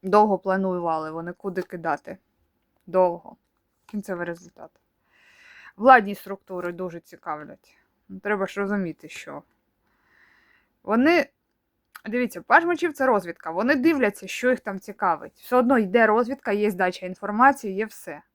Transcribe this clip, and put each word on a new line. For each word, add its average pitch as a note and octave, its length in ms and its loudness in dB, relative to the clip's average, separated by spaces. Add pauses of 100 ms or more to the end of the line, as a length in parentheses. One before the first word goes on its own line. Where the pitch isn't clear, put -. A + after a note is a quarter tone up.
Довго G3+ 360 4
планували F3+ 720 -2
вони, E3 220 -10
куди F3+ 300 -8
кидати. E3+ 560 -6 (680)
Довго. F3+ 500 -2 (500)
Кінцевий F#3 400 -8
результат. E3+ 440 -14 (1040)
Владні G#3+ 380 6
структури F3+ 580 -10
дуже E3+ 280 -10
цікавлять. - 760 -14 (300)
Ну, F#3+ 100 -14
треба G3 280 -2
ж - 140 -8
розуміти, G3 480 -4
що - 340 -16 (1400)
вони, C#4 460 2 (800)
дивіться, A#3+ 360 -4
паж D#4+ 220 4
мечів — E4+ 300 -2
це C4 120 0
розвідка. F3 440 -2
Вони A3 240 0
дивляться, B3+ 520 0
що B3 240 -2
їх B3 100 0
там G3 200 -10
цікавить. F#3 560 -4
Все - 200 -2
одно B3+ 220 4
йде A3 280 4
розвідка, A3+ 460 0
є G#3 180 0
здача F#3 360 -4
інформації, G#3 680 2
є G#3 120 -4
все. D#3 360 -16 (120)